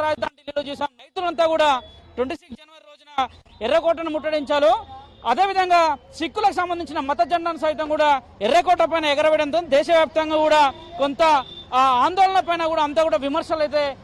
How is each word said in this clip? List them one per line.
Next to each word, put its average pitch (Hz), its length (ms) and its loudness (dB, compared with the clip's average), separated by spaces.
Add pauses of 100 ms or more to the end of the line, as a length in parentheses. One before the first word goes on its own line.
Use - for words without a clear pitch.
రాజధాని 302 340 -6
ఢిల్లీలో 285 300 -8
చూసాం. 285 200 -8 (140)
రైతులంతా 330 500 -2
కూడా 311 160 2 (460)
ట్వంటీ 262 260 -6
సిక్స్ 311 200 -20
జనవరి 311 280 -20
రోజున 294 220 -20 (560)
ఎర్రకోటను 330 480 0
ముట్టడించారు. 302 580 0 (560)
అదేవిధంగా 359 500 2 (380)
సిక్కులకు 381 400 -2
సంబంధించిన 339 500 -6
మత 285 220 -2
జెండాను 339 340 -4
సైతం 311 300 -4
కూడా 302 160 2 (360)
ఎర్రకోట 339 460 2
పైన 320 220 -2
ఎగరవేయడంతో 302 460 0 (140)
దేశవ్యాప్తంగా 311 720 2
కూడా 302 160 4 (400)
కొంత 285 240 -2 (560)
ఆ - 20 4 (220)
ఆందోళన 381 440 2
పైన 339 240 -2
కూడా 320 160 0
అంతా 294 200 0
కూడా 311 180 0
విమర్శలు 311 400 -4
అయితే 294 160 -2 (220)